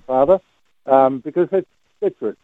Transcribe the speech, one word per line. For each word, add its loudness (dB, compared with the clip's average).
father, 2
um, 2
because -4
that's, -4
that's -6
where -6
it -16